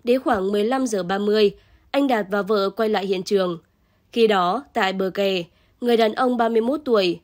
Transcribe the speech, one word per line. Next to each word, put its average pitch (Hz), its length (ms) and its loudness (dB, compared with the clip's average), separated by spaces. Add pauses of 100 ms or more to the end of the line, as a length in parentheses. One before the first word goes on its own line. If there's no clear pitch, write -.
đến 254 160 2
khoảng 208 320 -2
mười 208 120 0
lăm 262 220 0
giờ 214 160 -4
ba 190 160 -4
mươi, 208 320 2 (400)
anh 277 180 0
Đạt 208 220 0
và 202 120 -2
vợ 196 280 0
quay 220 180 -2
lại 202 180 -2
hiện 190 160 -2
trường. 180 360 -2 (540)
Khi 233 140 4
đó, 202 460 0
tại 190 200 0
bờ 190 180 -4
kè, 190 340 -2 (360)
người 240 160 2
đàn 220 160 2
ông 254 240 0
ba 226 120 0
mươi 226 120 2
mốt 262 240 -2
tuổi 190 400 0